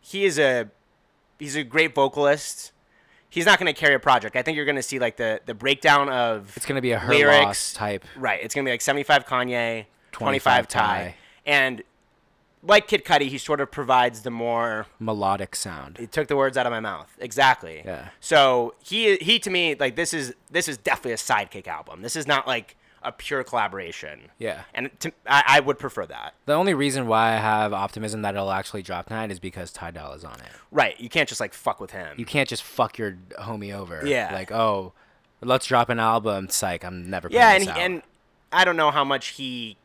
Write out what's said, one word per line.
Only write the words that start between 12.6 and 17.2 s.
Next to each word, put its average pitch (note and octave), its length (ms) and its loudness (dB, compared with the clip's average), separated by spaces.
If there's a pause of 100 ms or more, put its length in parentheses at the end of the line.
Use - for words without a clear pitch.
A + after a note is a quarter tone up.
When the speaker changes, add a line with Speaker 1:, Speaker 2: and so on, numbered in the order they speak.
Speaker 1:
like G#3 220 6
Kid - 180 0
Cudi, C#3+ 240 4
he C3 100 -6
sort D3 220 -2
of C#3 120 -2
provides B2 500 2
the B2 80 -6
more A#2 560 -2 (140)
Speaker 2:
Melodic G2+ 560 -2
sound. D#2 420 -12
Speaker 1:
He A#2+ 80 -12
took D3+ 220 -4
the C#3+ 80 0
words C3+ 200 2
out B2+ 100 0
of A#2+ 40 0
my A#2 100 -4
mouth. F#2+ 380 -10
Exactly. A#2+ 680 2